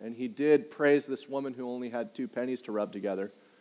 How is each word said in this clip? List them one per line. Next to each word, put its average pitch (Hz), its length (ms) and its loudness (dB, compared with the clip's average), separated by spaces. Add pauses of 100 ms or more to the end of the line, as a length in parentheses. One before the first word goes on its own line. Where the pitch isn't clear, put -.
and 113 140 -8
he 123 120 -4
did 139 420 4
praise 143 360 4
this 131 240 -8
woman 135 240 -4
who 123 160 -8
only 123 200 -6
had 113 240 -4
two 127 140 -6
pennies 127 360 -4
to - 80 -8
rub 104 200 0
together, 98 400 -4 (300)